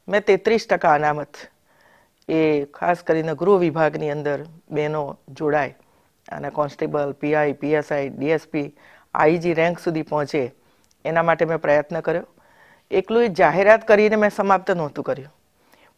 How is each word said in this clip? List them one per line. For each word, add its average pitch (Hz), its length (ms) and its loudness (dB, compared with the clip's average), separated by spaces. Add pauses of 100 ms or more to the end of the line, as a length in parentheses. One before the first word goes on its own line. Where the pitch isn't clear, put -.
મેં 202 140 0
તેત્રીસ 208 480 2
ટકા 180 240 2
અનામત, 151 420 -2 (960)
એ 156 360 2
ખાસ 170 380 -4
કરીને 160 320 -2
ગૃહ 185 240 2
વિભાગની 156 500 0
અંદર 147 360 -4 (260)
બહેનો 151 480 -4 (100)
જોડાય 147 480 -2 (500)
અને 143 220 -10
કોન્સ્ટેબલ, 147 640 -4
પી 147 240 -4
આઈ, 147 180 0
પી 143 180 -6
એસ 151 200 -2
આઈ, 139 180 -4
ડી 127 160 -8
એસ 156 220 -2
પી, 147 260 -6 (400)
આઈ 160 240 4
જી 170 160 -2
રેન્ક 165 260 0
સુધી 165 220 -4
પહોંચે 147 500 -4 (540)
એના 165 180 0
માટે 165 220 2
મેં 160 120 -2
પ્રયત્ન 151 420 0
કર્યો. 165 280 -4 (640)
એકલું 226 320 0
એ 233 40 0
જાહેરાત 190 600 4
કરીને 214 280 4
મેં 208 140 2
સમાપ્ત 196 420 0
નહોતું 151 340 -4
કર્યું, 135 300 -8 (640)